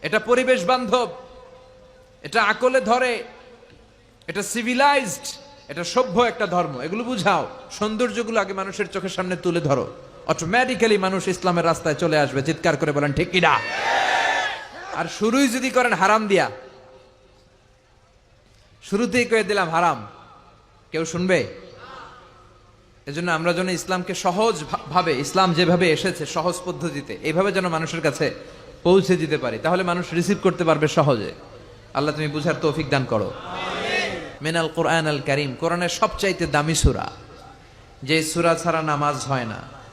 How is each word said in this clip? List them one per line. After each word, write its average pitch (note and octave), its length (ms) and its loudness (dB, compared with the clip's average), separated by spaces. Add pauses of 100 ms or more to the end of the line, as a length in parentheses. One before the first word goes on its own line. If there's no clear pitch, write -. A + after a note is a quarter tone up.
এটা D3+ 160 0
পরিবেশ B3 460 2
বান্ধব, B3 440 2 (1120)
এটা F3+ 200 0
আকলে B3 380 2
ধরে, A#3+ 440 0 (1000)
এটা F#3 160 -6
সিভিলাইজড, B3 880 0 (400)
এটা D#3+ 160 -8
সভ্য A#3+ 380 2
একটা A3 240 0
ধর্ম। E3 340 -2
এগুলো F3+ 240 -4
বুঝাও, F#3+ 440 0 (220)
সৌন্দর্যগুলো A3 720 -2
আগে G3 120 -2
মানুষের F#3+ 360 -6
চোখের F#3+ 200 -6
সামনে F3+ 280 -4
তুলে F3 240 0
ধরো, C#3 320 0 (340)
অটোমেটিক্যালি A3+ 720 2
মানুষ F#3+ 300 -2
ইসলামের F3 360 0
রাস্তায় D#3+ 300 2
চলে D#3+ 240 2
আসবে। C3+ 240 2
চিৎকার D#3 340 0
করে D3 160 0
বলেন, C#3+ 200 0
ঠিক D#3+ 180 0
কিনা? D#3+ 280 6 (1400)
আর E3 80 -2 (140)
শুরুই B3 300 4
যদি B3+ 220 -2
করেন B3 220 4
হারাম G#3 340 4
দিয়া, E3+ 240 4 (2250)
শুরুতেই A#3 420 0
কয়ে A3 200 2
দিলাম G3 260 0
হারাম, D#3+ 360 2 (840)
কেউ D#3+ 120 -2
শুনবে? E3+ 680 -2 (1400)
এজন্য E3 240 -4
আমরা E3 220 0
যেন F#3 160 0
ইসলামকে F3+ 460 -4
সহজ F#3 560 0
ভা-, - 220 -8
ভাবে, E3 260 2
ইসলাম F3+ 340 2
যেভাবে E3+ 400 4
এসেছে D#3 340 -2
সহজ E3+ 280 -2 (100)
পদ্ধতিতে, C#3+ 580 -6
এইভাবে F3 300 2
যেন F3+ 160 0
মানুষের E3 320 -2
কাছে D3+ 340 0 (480)
পৌঁছে F#3 340 6
দিতে D3+ 220 0
পারি, A#2 240 -2
তাহলে F3+ 200 2
মানুষ F3 300 -2
রিসিভ F3 300 0
করতে F#3 220 2
পারবে D#3 240 4
সহজে। C3+ 440 2 (640)
আল্লাহ C#3+ 200 0
তুমি D3+ 140 -4
বুঝার D3 320 -2
তৌফিক D3+ 280 0
দান C3+ 160 2
করো। G#2 280 0 (120)
আমিন। F#3 760 -4 (220)
মিনাল D#3+ 320 0
কোরআন D#3+ 320 2
আল D3+ 200 0
কারীম, C#3 340 0
কোরআনের E3+ 280 -2
সবচাইতে F#3 580 0
দামি D3+ 280 2
সূরা, C3 360 2 (920)
যে D#3 200 2
সূরা E3 320 2
ছাড়া D#3+ 280 -2
নামাজ D3 340 0
হয় C3 280 -2
না। - 360 -12 (120)